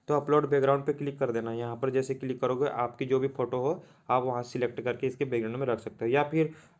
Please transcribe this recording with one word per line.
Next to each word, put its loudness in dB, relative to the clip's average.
तो 2
अपलोड 4
बैकग्राउंड 4
पे 2
क्लिक -6
कर 0
देना। -2
यहाँ -4
पर -2
जैसे 0
क्लिक -6
करोगे 0
आपकी -4
जो 2
भी 0
फ़ोटो -2
हो -2
आप 2
वहाँ -2
सिलेक्ट -4
करके 0
इसके -2
बैकग्राउंड -2
में -2
रख 0
सकते -8
हो। 2
या 6
फिर 2